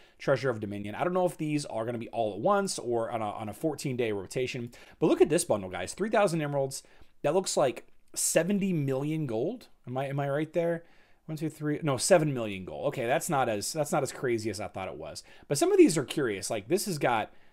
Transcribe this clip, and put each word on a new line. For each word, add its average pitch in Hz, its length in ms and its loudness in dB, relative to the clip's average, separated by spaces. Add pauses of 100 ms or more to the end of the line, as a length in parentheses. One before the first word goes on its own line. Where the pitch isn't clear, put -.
(180)
Treasure 131 320 0
of 113 100 -2
Dominion. 101 360 -6
I 104 80 -2
don't 180 100 0
know 180 140 2
if 165 100 -6
these 147 280 -2
are 110 200 -4
gonna 120 140 -4
be - 100 -10
all 107 240 -2
at 92 60 -8
once 196 400 0
or 117 320 -2
on 113 100 -2
a, 107 80 -2
on 107 180 -8
a 104 60 -8
fourteen 143 420 -4
day 120 160 0
rotation, 120 600 -4 (280)
but 156 60 2
look 330 160 6
at 254 80 6
this 165 160 2
bundle, 101 240 0
guys. 92 240 -6
Three 208 160 -2
thousand 202 320 4
emeralds. 143 420 -2 (380)
That 147 140 2
looks 190 200 0
like 143 300 2 (300)
seventy 190 580 2
million 147 540 0
gold. 131 400 -4 (180)
Am 123 100 -8
I, 135 120 -2
am 139 120 -4
I 143 100 -2
right 151 220 -2
there? 170 340 0 (420)
One, 156 100 -8
two, 156 120 -4
three, 147 340 -4
no, 143 140 2
seven 156 360 6
million 104 320 -4
gold. 78 220 -4
Okay, 143 180 -2
that's 139 240 0
not 131 200 2
as, 104 240 -2
that's 151 180 -2
not 160 100 2
as 131 100 -2
crazy 113 380 -2
as 95 100 -6
I 98 80 -6
thought 95 200 -8
it - 80 -8
was. - 280 -12 (240)
But 143 120 0
some 349 120 2
of 415 60 4
these 247 200 8
are 143 80 0
curious. 107 440 -2
Like, 107 200 -4
this 180 160 0
has 175 120 -4
got, 120 360 0 (200)